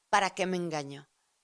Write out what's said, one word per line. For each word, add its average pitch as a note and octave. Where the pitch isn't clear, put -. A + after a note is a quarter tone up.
"¿Para G3
qué F#3
me F#3
engaño?". D3